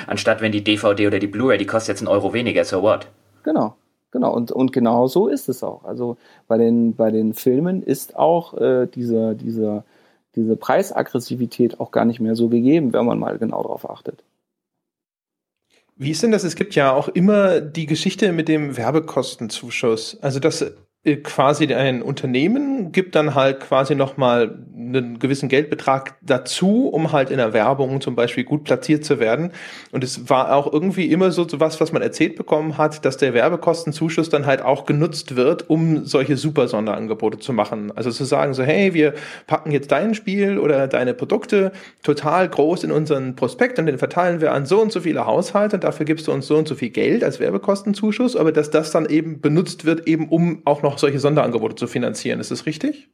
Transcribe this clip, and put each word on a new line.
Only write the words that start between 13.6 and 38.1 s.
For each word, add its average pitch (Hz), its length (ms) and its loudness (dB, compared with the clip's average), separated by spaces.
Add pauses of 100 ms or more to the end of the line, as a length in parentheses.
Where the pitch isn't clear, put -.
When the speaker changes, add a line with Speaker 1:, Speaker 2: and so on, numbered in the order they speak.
Speaker 2:
drauf - 260 -8
achtet. - 360 -14 (1800)
Speaker 3:
Wie 143 100 -2
ist - 100 -4
denn 233 100 4
das? 202 120 2
Es 170 120 -4
gibt - 180 -2
ja 139 200 6
auch 143 140 0
immer 190 520 4
die 156 240 -6
Geschichte 170 480 0
mit 160 160 -2
dem 147 300 0
Werbekostenzuschuss. 123 1400 -2
Also, 135 180 -2
dass, 151 240 0 (400)
äh, 147 120 4
quasi 147 580 2
ein 127 260 0
Unternehmen 175 880 -2
gibt 185 240 -2
dann 151 200 2
halt 135 260 2
quasi 135 340 2
noch 135 220 -2
mal 120 480 2 (120)
einen 120 440 -4
gewissen 139 280 -2
Geldbetrag 135 720 0
dazu, 185 680 0
um 156 240 -2
halt 135 180 2
in 135 60 -2
der 113 160 2
Werbung 131 480 2
zum 127 160 -6
Beispiel 120 260 0
gut 147 220 -4
platziert 147 400 0
zu 139 160 2
werden. 127 320 0 (400)
Und 127 100 -4
es 127 260 -8
war 127 240 2
auch 143 200 2
irgendwie 175 400 0
immer 180 180 4
so, 170 160 0
so 147 140 -4
was, 156 200 0
was 160 120 0
man - 100 0
erzählt 160 320 -2
bekommen 151 420 -2
hat, 151 280 0
dass 131 140 0
der 127 160 2
Werbekostenzuschuss 160 960 0
dann 139 160 0
halt 135 160 2
auch 139 240 0
genutzt 147 500 -2
wird, 143 340 0
um 160 360 2
solche 139 300 0
super 143 300 0
Sonderangebote 110 720 -4
zu - 140 -8
machen. 107 420 -2
Also 120 160 -4